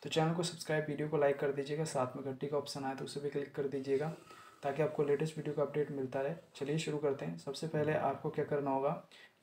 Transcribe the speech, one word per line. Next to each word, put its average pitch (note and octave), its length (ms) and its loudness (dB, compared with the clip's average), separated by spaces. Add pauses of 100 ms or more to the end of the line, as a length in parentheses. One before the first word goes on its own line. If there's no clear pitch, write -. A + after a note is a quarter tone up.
तो D3 60 -6
चैनल D#3+ 240 4
को E3+ 100 2
subscribe, D#3 440 0
वीडियो D3 220 -2
को D#3 80 2
लाइक C#3 220 6
कर C#3+ 120 2
दीजिएगा, C#3+ 340 -2
साथ C3 300 0
में C3+ 100 -6
घंटी C3+ 220 -4
का D3 100 0
option C#3 280 -4
आए C3+ 100 -2
तो C3+ 100 -6
उसे - 140 -8
भी C#3+ 100 -2
click C#3 260 -4
कर C#3 140 0
दीजिएगा C#3 440 0 (500)
ताकि C#3+ 180 2
आपको D3+ 220 2
लेटेस्ट C#3+ 340 2
वीडियो D3 180 -4
का D3+ 60 2
अपडेट C#3+ 300 0
मिलता C3+ 300 -2
रहे। C#3 140 0 (200)
चलिए C#3+ 240 0
शुरू D3+ 180 0
करते C#3+ 280 2
हैं। E3+ 120 -4
सबसे D#3+ 320 -6
पहले D3+ 260 2
आपको C#3 340 0
क्या D3 160 0
करना C#3+ 260 0
होगा, C3+ 320 0 (400)